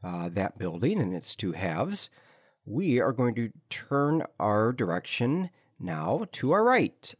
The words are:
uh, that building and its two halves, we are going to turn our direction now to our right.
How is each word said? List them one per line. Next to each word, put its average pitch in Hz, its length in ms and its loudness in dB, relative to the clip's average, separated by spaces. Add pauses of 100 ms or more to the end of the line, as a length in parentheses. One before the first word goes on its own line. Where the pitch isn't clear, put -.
uh, 87 260 -6
that 90 300 -2
building 95 400 0
and 92 160 0
its - 200 -4
two 92 180 -4
halves, 92 580 -2 (520)
we 123 360 0
are 131 140 2
going 120 200 2
to 117 180 -4 (180)
turn 143 540 0 (160)
our 107 320 4
direction 127 800 -2 (300)
now 135 520 -2
to - 200 -2
our 208 120 6
right. 240 560 2